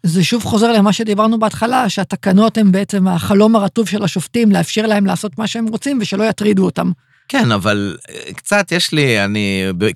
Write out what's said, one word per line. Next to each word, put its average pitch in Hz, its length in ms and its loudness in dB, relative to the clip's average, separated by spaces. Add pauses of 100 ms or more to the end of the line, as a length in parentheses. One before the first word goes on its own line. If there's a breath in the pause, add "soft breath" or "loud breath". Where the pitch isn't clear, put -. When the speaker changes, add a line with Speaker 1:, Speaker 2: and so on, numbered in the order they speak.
Speaker 1:
זה 170 200 2
שוב 220 200 -2
חוזר 220 280 0
למה 208 220 4
שדיברנו 220 460 0
בהתחלה, 240 500 0
שהתקנות 196 680 0
הן 208 140 4
בעצם 196 360 0
החלום 202 480 2
הרטוב 202 320 0
של 202 160 -4
השופטים, 208 480 0
לאפשר 196 360 0
להם 208 180 2
לעשות 190 320 -4
מה 214 100 -2
שהם 226 200 -4
רוצים 254 340 -4
ושלא 196 220 -2
יטרידו 208 420 2
אותם. 175 260 -2 (360)
Speaker 2:
כן, 208 240 0
אבל, 101 460 -2 (120)
אה, - 240 -14
קצת 202 380 -2
יש 175 200 -2
לי, 127 340 2
אני, 98 380 -2 (140)
ב-, 101 180 0